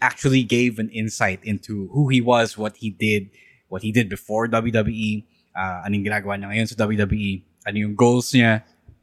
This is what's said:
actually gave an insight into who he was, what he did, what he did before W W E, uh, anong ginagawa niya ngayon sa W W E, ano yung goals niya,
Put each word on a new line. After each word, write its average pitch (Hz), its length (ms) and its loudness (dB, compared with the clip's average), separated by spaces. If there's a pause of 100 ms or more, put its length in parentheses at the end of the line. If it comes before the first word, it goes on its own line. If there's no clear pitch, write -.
actually 131 440 2
gave 120 340 0
an 110 120 -4
insight 110 520 -4
into 101 460 -6
who 139 200 0
he 127 120 4
was, 117 360 2
what 107 200 -6
he 113 140 -6
did, 104 400 0 (380)
what 92 140 -10
he 107 100 -2
did 110 160 2
before 107 380 -4
W 113 260 0
W 110 220 2
E, 107 320 -4 (300)
uh, 90 320 -6
anong 101 180 -2
ginagawa 101 320 -4
niya 101 140 -10
ngayon 110 160 0
sa - 80 -14
W 110 200 0
W 104 240 0
E, 98 240 -4 (220)
ano 101 100 -4
yung 104 200 -2
goals 120 340 4
niya, 113 320 4 (400)